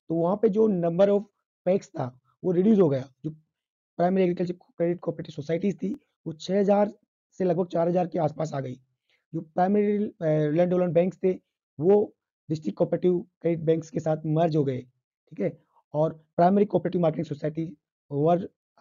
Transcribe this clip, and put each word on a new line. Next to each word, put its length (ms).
तो 60
वहाँ 260
पे 80
जो 200
number 380
of 160
pacs 220
था 300
वो 80
reduce 280
हो 100
गया। 200
जो 120
primary 260
agriculture 300
क्रेडिट 460
cooperative 340
societies 420
थी 180
वो 60
छह 260
हजार 340
से 120
लगभग 240
चार 220
हजार 180
के 120
आसपास 340
आ 60
गई। 160
जो 80
प्राइमरी, 560
अ, 240
लैंड 480
डेवलपमेंट 240
बैंक्स 300
थे 80
वो 360
डिस्ट्रिक्ट 280
कोऑपरेटिव 420
क्रेडिट 240
बैंक्स 240
के 100
साथ 260
मर्ज 300
हो 80
गए, 180
ठीक 100
है, 240
और 200
प्राइमरी 300
कोऑपरेटिव 360
मार्केटिंग 240
सोसाइटी 520
were 280